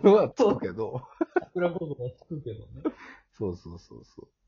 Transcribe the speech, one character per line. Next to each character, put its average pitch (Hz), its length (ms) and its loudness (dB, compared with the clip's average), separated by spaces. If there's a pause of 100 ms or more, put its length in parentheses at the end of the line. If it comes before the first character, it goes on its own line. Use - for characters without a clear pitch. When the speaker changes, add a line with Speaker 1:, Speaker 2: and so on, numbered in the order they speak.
Speaker 1:
の 202 120 10
は 170 160 4
つ - 120 2
く - 160 4
け 92 140 -6
ど。 110 300 -8 (500)
Speaker 2:
桜 175 180 0
子 165 160 -8
と 143 80 -8
か - 60 -12 (160)
つ - 100 -20
く 156 140 -10
け - 120 -10
ど 104 140 -16
ね。 135 160 -18 (540)
Speaker 1:
そ 104 120 -4
う 87 60 -6
そ 85 200 -18
う 87 40 -20
そ - 180 -20
う - 60 -20
そ - 240 -20 (200)